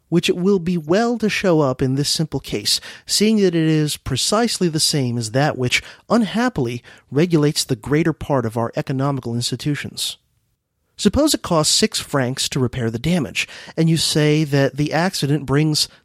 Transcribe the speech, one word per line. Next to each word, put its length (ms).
which 180
it 100
will 200
be 180
well 440
to 100
show 320
up 220
in 100
this 160
simple 300
case, 420
seeing 300
that 180
it 160
is 260
precisely 720
the 120
same 360
as 180
that 220
which, 280
unhappily, 720
regulates 520
the 120
greater 360
part 360
of 100
our 180
economical 600
institutions. 840
Suppose 360
it 80
costs 340
six 240
francs 480
to 100
repair 320
the 80
damage, 520
and 140
you 80
say 480
that 320
the 160
accident 520
brings 440